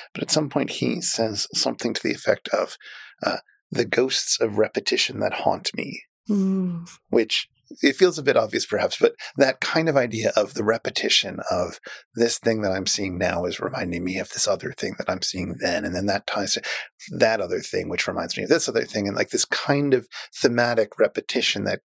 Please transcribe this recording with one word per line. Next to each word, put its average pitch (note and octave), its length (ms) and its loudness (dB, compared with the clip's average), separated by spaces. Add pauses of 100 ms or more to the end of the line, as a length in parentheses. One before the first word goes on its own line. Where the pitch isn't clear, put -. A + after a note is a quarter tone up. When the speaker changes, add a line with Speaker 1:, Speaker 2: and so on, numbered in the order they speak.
(140)
Speaker 1:
But - 80 -4
at - 80 -6
some D#3 180 2
point - 220 -2
he B2+ 320 -2
says A2 500 -2
something A#2+ 400 -2
to - 100 -6
the - 120 0
effect - 340 0
of, - 280 0 (460)
uh, - 140 0 (340)
"the A#2 140 0
ghosts - 560 0
of G#2+ 160 0
repetition - 640 0
that G#2 140 0
haunt - 420 0
me," - 260 -8 (260)
Speaker 2:
Mm. F#3+ 600 0 (220)
Speaker 1:
which - 380 2 (340)
it - 140 4
feels F3 220 4
a D3 40 -6
bit B2+ 140 4
obvious G2 280 2
perhaps, - 340 -2
but - 160 4 (220)
that C3+ 240 4
kind E3 300 0
of C#3 60 2
idea A2+ 380 2
of G#2 200 2
the A2 100 -2
repetition A2 760 0 (100)
of F2+ 280 -2 (360)
this A#2 240 2
thing A2+ 240 0
that F#2+ 100 2
I'm F#2+ 140 -2
seeing F#2+ 320 -2
now F2 260 0
is - 160 -4
reminding F2+ 440 -4
me F#2 140 -4
of - 120 -6
this - 180 0
other F#2 240 -2
thing - 240 -6
that - 140 -4
I'm F#2 100 -2
seeing F2 400 -4
then. F2 240 0
And F2 100 -4
then F#2+ 120 0
that G2+ 200 0
ties F#2+ 280 -2
to A2 80 -2 (480)
that A2 320 4
other F2+ 180 -2
thing, F#2 300 -2
which - 180 -2
reminds F#2+ 300 -4
me - 60 -4
of G2 40 -8
this D3+ 220 4
other A#2 140 0
thing. G2+ 220 -4
And, G2+ 80 -2
like, A2+ 140 0
this - 160 2
kind C#3+ 480 2
of A#2+ 160 2 (260)
thematic A#2+ 640 2
repetition - 640 0
that, G2 200 -2